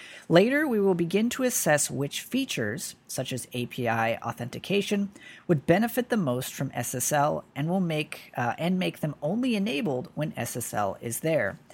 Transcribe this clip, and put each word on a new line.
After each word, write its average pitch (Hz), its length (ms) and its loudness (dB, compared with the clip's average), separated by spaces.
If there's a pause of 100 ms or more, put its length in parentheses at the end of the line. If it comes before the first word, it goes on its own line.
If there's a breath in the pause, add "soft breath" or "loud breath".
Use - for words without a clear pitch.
(300 loud breath)
Later, 247 380 6
we 226 120 2
will 196 140 4
begin 180 380 2
to - 120 -2
assess 165 460 2
which 139 320 -4
features, 147 760 -4 (120)
such - 260 -6
as 123 200 -6
A 123 120 -2
P 120 220 -4
I 113 300 2
authentication, 196 920 -2 (380 loud breath)
would 160 180 2
benefit 226 440 4
the 240 80 0
most 131 360 0
from 135 220 -4
S - 180 -4
S 123 180 -2
L 151 320 2 (120)
and 143 120 -2
will 185 120 2
make, 156 580 -2
uh, 120 220 0
and 180 180 2
make 175 220 -2
them 151 200 -2
only 226 360 0
enabled 196 580 0
when 151 240 -4
S 117 180 -4
S 120 160 -6
L 104 300 0
is 117 200 -6
there. 151 360 0 (160 loud breath)